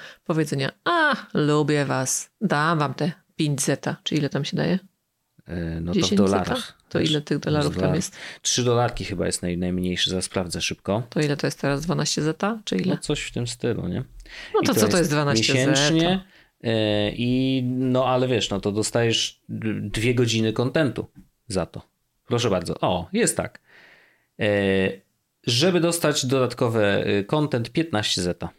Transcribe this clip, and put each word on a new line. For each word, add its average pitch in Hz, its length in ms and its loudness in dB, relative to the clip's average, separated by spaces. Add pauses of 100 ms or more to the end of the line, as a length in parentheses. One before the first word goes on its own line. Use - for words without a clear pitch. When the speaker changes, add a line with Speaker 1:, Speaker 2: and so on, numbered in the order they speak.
(240)
Speaker 1:
powiedzenia: 151 480 -2 (120)
„A, 320 300 2 (200)
lubię 147 500 2
was, 131 460 -2 (100)
dam 160 380 2
wam 139 160 0
te 160 180 -2 (240)
pięć 147 260 0
zeta”, - 400 -2
czy - 120 -4
ile 143 140 0
tam 143 160 -2
się - 120 -6
daje? 165 220 0 (680)
Speaker 2:
E, 82 340 -6
no 85 120 -4
to 104 60 0
w - 40 2
Speaker 1:
Dziesięć 98 160 2
Speaker 2:
dolarach. 98 400 2
Speaker 1:
zeta? - 140 -12 (160)
To - 120 -2
ile 156 200 0
tych 147 180 -2
dolarów 151 280 0
Speaker 2:
Z - 40 0
Speaker 1:
tam - 100 -6
Speaker 2:
dolarów. - 160 2
Speaker 1:
jest? - 200 -4 (260)
Speaker 2:
Trzy - 220 0
dolarki 120 400 2
chyba 90 220 -4
jest - 160 -4
naj-, 87 160 -2
najmniejszy, 90 520 -2
za-, 92 120 0
sprawdzę 87 380 -4
szybko. - 500 -2
Speaker 1:
To 170 100 -2
ile 147 160 0
to 156 100 -4
jest 139 140 -6
teraz? 143 220 -2
Dwanaście 151 400 -2
zeta, 196 420 -2
czy - 120 -2
ile? 185 180 0
Speaker 2:
No 156 60 -4
coś - 220 -4
w - 100 -10
tym 120 140 -4
stylu, 101 420 -4
nie? 101 160 -4 (500)
Speaker 1:
No 427 80 2
Speaker 2:
I - 40 0
Speaker 1:
to 262 80 2
Speaker 2:
to 220 60 4
Speaker 1:
co - 0 -
to 220 60 6
Speaker 2:
jest 196 120 2
Speaker 1:
jest 156 120 2
dwanaście 143 440 2
Speaker 2:
miesięcznie, 135 460 4
Speaker 1:
zeta? 185 220 2 (420)
Speaker 2:
e, 107 460 2
i, 131 560 0
no 127 400 0
ale 127 220 2
wiesz, 117 220 0
no 98 100 -2
to 101 120 0
dostajesz 113 760 0
d-, 107 320 -4 (100)
dwie 110 240 0
godziny 113 380 2
kontentu 131 540 0 (420)
za 92 180 -2
to. - 160 -16 (440)
Proszę 117 240 0
bardzo. 90 300 0
O, 90 320 0
jest 214 240 0
tak. - 240 -6 (800)
E, 98 640 2 (420)
żeby 160 340 4
dostać 160 460 0
dodatkowy, 120 580 2
e, 101 400 2
content, 147 480 0
piętnaście 110 500 0
zeta. 90 260 -4 (100)